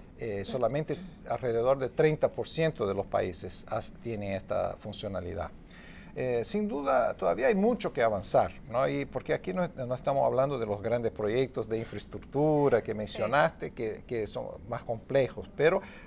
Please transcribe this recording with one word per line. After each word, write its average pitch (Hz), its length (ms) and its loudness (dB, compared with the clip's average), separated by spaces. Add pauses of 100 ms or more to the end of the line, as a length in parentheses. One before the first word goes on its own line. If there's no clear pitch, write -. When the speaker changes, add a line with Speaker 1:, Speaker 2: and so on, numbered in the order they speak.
(200)
Speaker 1:
eh, 101 260 -4
solamente 139 540 0 (280)
alrededor 123 520 2
de 127 100 0
treinta 151 400 4
por - 180 -4
ciento 160 380 0
de 98 80 0
los 98 140 -2
países 98 600 -2
has-, - 260 -4
tienen 101 400 -6
esta 95 440 -2
funcionalidad. 90 720 -6 (680)
Eh, 123 280 0
sin 208 240 -2
duda, 262 480 2
todavía 190 320 2
hay 226 80 4
mucho 190 360 2
que 123 120 2
avanzar, 107 480 4 (180)
¿no? 131 180 2
Y 143 180 -2
porque - 280 -4
aquí 180 180 -2
no, 180 180 0
no 127 260 -4
estamos 139 280 2
hablando 127 360 4
de 110 80 0
los 104 120 0
grandes 113 320 0
proyectos 117 560 0
de 113 120 0
infraestructura 135 1040 2
que 113 80 -4
Speaker 2:
Sí. 104 80 -2
Speaker 1:
mencionaste, 123 720 0
que, 110 340 -6
que 110 220 -2
son 123 180 -6 (240)
más 117 140 -6
complejos, 120 720 -2
pero 175 240 4 (260)